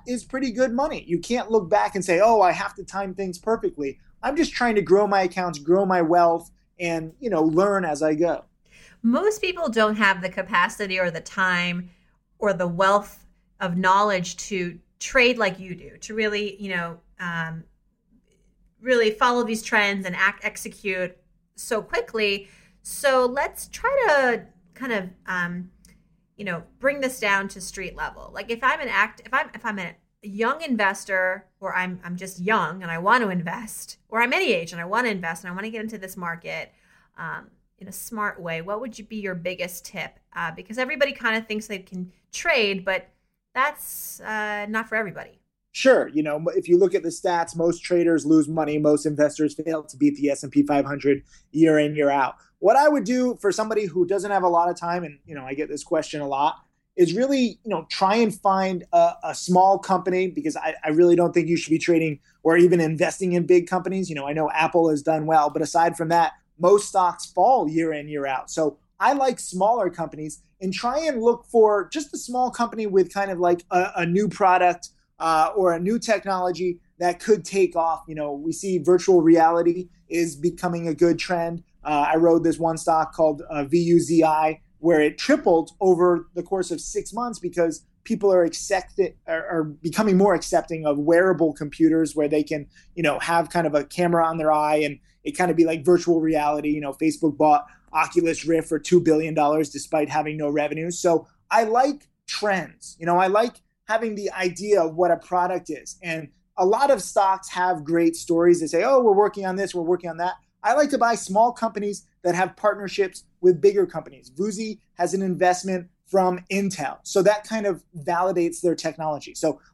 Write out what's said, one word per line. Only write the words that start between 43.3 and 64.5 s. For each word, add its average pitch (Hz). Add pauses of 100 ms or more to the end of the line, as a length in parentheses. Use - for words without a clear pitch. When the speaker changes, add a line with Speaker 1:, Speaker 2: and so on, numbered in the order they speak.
Speaker 2:
that's, -
uh, 214
not 220
for 214
everybody. 180 (320)
Speaker 1:
Sure. 233
You 151
know, 151 (100)
if 180
you 175
look 185
at 180
the 165
stats, 170
most 170
traders 170
lose 156
money. 151
Most 147
investors 147
fail 156
to -
beat 147
the 139
S 139
and 139
P 143
five 143
hundred 139 (280)
year 156
in, 151
year 143
out. 139 (240)
What 226
I 302
would 277
do 247
for 202
somebody 214
who 175
doesn't 196
have 190
a 185
lot 175
of 175
time, 175
and, 147
you 160
know, 135
I 135
get 147
this 147
question 156
a 139
lot, 139 (400)
is 175
really, 254
you 220
know, 165
try 196
and 226
find 190
a, 170 (100)
a 156
small 185
company, 185
because 147
I, 156 (100)
I 160
really 170
don't 170
think 165
you 165
should -
be 160
trading 160 (240)
or 165
even 175
investing 160
in 175
big 175
companies. 180
You 151
know, 139
I 147
know 151